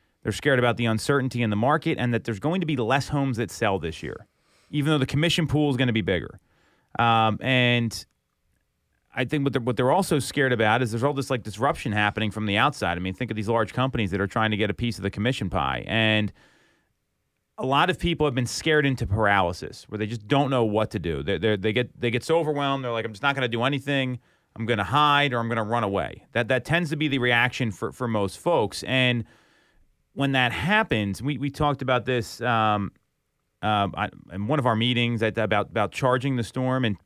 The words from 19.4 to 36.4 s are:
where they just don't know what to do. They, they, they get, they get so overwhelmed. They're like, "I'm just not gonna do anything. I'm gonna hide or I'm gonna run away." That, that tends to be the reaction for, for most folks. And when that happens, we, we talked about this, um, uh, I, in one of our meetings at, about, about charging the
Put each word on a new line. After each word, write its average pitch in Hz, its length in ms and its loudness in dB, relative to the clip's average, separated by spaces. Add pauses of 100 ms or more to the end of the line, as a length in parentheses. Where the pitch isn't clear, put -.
where 104 100 -6
they 107 80 -2
just 107 200 -8
don't 139 240 2
know 127 140 2
what 107 260 0
to 110 80 -4
do. 80 240 -4
They, 92 160 -2
they, 107 180 2
they 104 160 0
get, 123 280 -4
they 120 100 -2
get 120 140 -2
so 165 160 2
overwhelmed. 143 440 -2
They're 123 60 -4
like, 113 140 -2
"I'm 113 80 -10
just 101 100 -10
not 139 140 2
gonna 131 100 0
do 117 160 -2
anything. 135 560 -2 (380)
I'm 113 100 -6
gonna 107 160 0
hide 143 500 2
or 120 60 0
I'm 117 100 -2
gonna 117 140 -2
run 113 220 -2
away." 98 480 -4
That, 113 160 0
that 127 160 0
tends 165 260 0
to 156 60 -2
be 151 100 -2
the 135 120 0
reaction 123 520 2
for, 95 220 -6
for 123 160 -4
most 101 320 -2
folks. 139 420 0
And 123 420 2 (920)
when 139 180 0
that 127 180 2
happens, 110 720 0
we, 139 160 -4
we 143 120 -4
talked 147 320 0
about 127 220 0
this, 123 360 -2
um, 110 500 2 (720)
uh, 104 320 2
I, - 160 -4 (200)
in 98 160 -6
one 147 120 0
of 127 80 -2
our 117 100 4
meetings 117 460 0
at, 110 160 0
about, 107 320 0
about 104 200 0
charging 131 460 0
the 117 80 -2